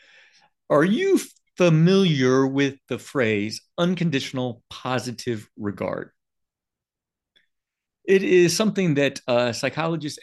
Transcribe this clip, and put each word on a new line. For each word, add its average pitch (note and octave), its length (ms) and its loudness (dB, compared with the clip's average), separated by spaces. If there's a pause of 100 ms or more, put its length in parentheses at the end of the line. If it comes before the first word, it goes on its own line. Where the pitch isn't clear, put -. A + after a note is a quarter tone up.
(720)
Are D3+ 120 4
you D#4+ 380 2 (380)
familiar D#3+ 880 4
with C3+ 320 -2 (100)
the A#2+ 100 -6
phrase A2 640 -4 (160)
unconditional D#3+ 920 -4
positive A#2+ 760 -6 (120)
regard? - 540 -8 (1900)
It F#3+ 160 4
is F3 340 4
something F#3+ 380 0
that, C#3 340 0
uh, A#2+ 240 0
psychologists D3+ 720 -6